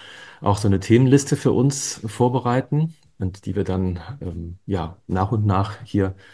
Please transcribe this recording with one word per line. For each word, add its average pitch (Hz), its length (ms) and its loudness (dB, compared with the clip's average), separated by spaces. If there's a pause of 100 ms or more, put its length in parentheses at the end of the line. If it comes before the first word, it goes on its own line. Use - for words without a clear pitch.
(400)
auch 101 160 2
so 110 120 0
eine 95 120 4
Themenliste 131 560 4
für 117 160 0
uns 139 540 0
vorbereiten 127 880 0 (240)
und 92 280 -6
die 98 100 -4
wir 98 80 0
dann, 92 340 -2 (220)
ähm, 85 460 -10
ja, 85 300 -6 (100)
nach 95 260 0
und 107 120 0
nach 101 400 0
hier 95 300 -2 (200)